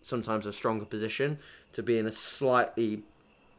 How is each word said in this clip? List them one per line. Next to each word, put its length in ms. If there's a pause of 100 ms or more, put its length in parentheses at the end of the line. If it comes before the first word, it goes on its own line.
sometimes 440
a 60
stronger 320
position 540 (340)
to 100
be 160
in 80
a 60
slightly, 920 (560)